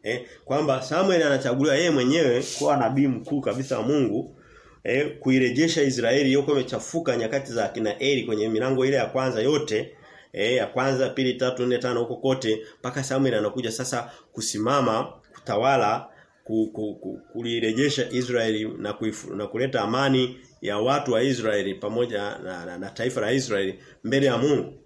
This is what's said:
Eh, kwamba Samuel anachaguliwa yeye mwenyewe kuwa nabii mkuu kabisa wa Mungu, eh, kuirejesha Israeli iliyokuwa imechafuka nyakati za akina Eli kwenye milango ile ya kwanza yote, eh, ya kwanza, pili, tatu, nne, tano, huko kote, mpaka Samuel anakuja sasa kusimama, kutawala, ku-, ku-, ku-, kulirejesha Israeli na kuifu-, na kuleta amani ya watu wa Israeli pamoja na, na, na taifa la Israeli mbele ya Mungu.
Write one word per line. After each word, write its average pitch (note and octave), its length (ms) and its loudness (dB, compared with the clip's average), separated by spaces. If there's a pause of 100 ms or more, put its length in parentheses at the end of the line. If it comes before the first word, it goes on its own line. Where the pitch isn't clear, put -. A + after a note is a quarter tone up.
Eh, A#2+ 240 -4 (180)
kwamba C3+ 380 0
Samuel F3+ 400 2
anachaguliwa C3+ 540 2
yeye C#3 140 4
mwenyewe C3+ 540 4 (140)
kuwa D3 180 4
nabii C3+ 300 2
mkuu C3 340 -2
kabisa B2+ 380 -2
wa A2 40 -2
Mungu, C3 540 0 (480)
eh, C3 340 0
kuirejesha C3 640 2
Israeli B2 380 2
iliyokuwa C#3 400 2
imechafuka A#2+ 560 -4
nyakati B2 360 -4
za A2+ 120 -2
akina G#2+ 340 -2
Eli C3 260 0
kwenye A2 240 0
milango B2+ 380 2
ile C3+ 100 2
ya B2+ 100 2
kwanza B2+ 360 -2
yote, C3+ 540 0 (360)
eh, G#2+ 240 0
ya A2 100 0
kwanza, C3 420 0
pili, C3 260 0
tatu, B2+ 320 -2
nne, B2 120 2
tano, A#2+ 220 -2
huko A#2 160 -4
kote, A#2 460 0 (160)
mpaka C3+ 260 -6
Samuel C3 300 2
anakuja A2 380 -2
sasa B2 380 -6 (220)
kusimama, A2+ 800 0 (220)
kutawala, A#2 760 2 (360)
ku-, A2 280 0
ku-, G#2+ 220 -6
ku-, - 260 -12 (120)
kulirejesha A#2 800 0
Israeli A2+ 580 0 (100)
na G2+ 140 -6
kuifu-, G#2 440 -6
na G#2 100 -4
kuleta B2 340 -2
amani B2+ 560 2 (240)
ya F#3+ 180 -4
watu B2 340 0
wa A2+ 100 2
Israeli G#2+ 520 0
pamoja G#2 640 -4
na, F2 280 -10
na, F2 120 -12
na F#2+ 120 -10
taifa B2 300 -4
la G#2+ 120 0
Israeli G2 460 -2 (260)
mbele C3+ 220 2
ya A#2+ 120 2
Mungu. C3+ 340 2 (120)